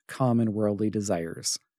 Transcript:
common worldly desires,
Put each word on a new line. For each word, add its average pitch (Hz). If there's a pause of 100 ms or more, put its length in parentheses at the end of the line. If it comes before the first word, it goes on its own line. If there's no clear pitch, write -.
common 117
worldly 104
desires, 92 (220)